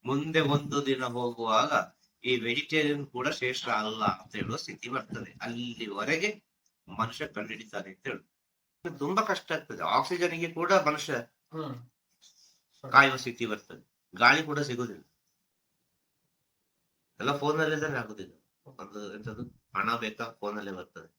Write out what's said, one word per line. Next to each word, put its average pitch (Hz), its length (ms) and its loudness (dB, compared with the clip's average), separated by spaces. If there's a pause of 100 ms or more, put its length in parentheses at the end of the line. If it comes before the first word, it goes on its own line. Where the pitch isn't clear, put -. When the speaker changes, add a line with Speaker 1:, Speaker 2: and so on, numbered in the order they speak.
Speaker 1:
ಮುಂದೆ 156 320 2
ಒಂದು 143 460 2
ದಿನ 131 200 0
ಹೋಗುವಾಗ 120 640 2 (520)
ಈ 123 160 2
ವೆಜಿಟೇರಿಯನ್ 147 680 0
ಕೂಡ 123 200 -2
ಶ್ರೇಷ್ಠ 127 420 -2
ಅಲ್ಲ 107 360 0
ಅಂತ 95 300 -2
ಹೇಳುವ 104 200 -4
ಸ್ಥಿತಿ - 340 -10
ಬರ್ತದೆ. 123 420 -6 (100)
ಅಲ್ಲಿವರೆಗೆ 120 880 -2 (720)
ಮನುಷ್ಯ 117 280 -2
ಕಂಡುಹಿಡಿತಾನೆ 107 640 -10
ಅಂತ 95 180 -12
ಹೇಳುದು. - 200 -8 (580)
ಇದು 165 120 -6
ತುಂಬಾ 190 260 2
ಕಷ್ಟ - 280 -2
ಆಗ್ತದೆ. 104 320 -6
ಆಕ್ಸಿಜನ್‌ಗೆ 165 720 0
ಕೂಡ 175 200 2 (140)
ಮನುಷ್ಯ 151 260 0 (400)
Speaker 2:
ಹ್ಮ್. 151 220 -6 (1160)
Speaker 1:
ಕಾಯುವ 135 240 8
ಸ್ಥಿತಿ 120 300 -4
ಬರ್ತದೆ. 101 380 -8 (320)
ಗಾಳಿ 139 280 6
ಕೂಡ 147 160 -2
ಸಿಗುದಿಲ್ಲ. 120 440 -4 (2250)
ಎಲ್ಲ 143 180 0
ಫೋನಲ್ಲೇ 151 420 2
ತಾನೇ 143 180 -2
ಆಗುದಿಲ್ಲ. 107 360 -8 (320)
ಒಂದು 104 500 -12
ಎಂತದು 110 280 -10 (340)
ಹಣ 110 180 2
ಬೇಕಾ, 113 440 -6
ಫೋನಲ್ಲೇ 104 320 -4
ಬರ್ತದೆ. 90 480 -12